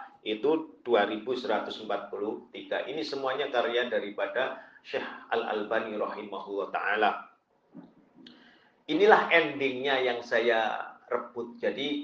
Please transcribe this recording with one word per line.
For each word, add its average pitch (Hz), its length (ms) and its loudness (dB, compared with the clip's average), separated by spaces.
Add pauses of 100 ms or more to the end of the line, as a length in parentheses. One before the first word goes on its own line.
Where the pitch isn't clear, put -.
(220)
itu 127 640 0
dua 107 240 4
ribu 107 240 -4
seratus 104 480 -4
empat 101 240 -4
puluh 104 480 -6
tiga. 98 320 -6
Ini 147 160 -6
semuanya 135 480 -4
karya 120 400 2
daripada 101 720 -2 (240)
Syekh - 160 -4 (240)
Al-Albani 107 720 0
rahimahullah 101 720 -6
taala. 98 640 0 (1500)
Inilah 185 400 8
endingnya 139 720 2
yang 120 240 0
saya 113 680 2 (220)
rebut. 117 480 -6
Jadi 139 420 -2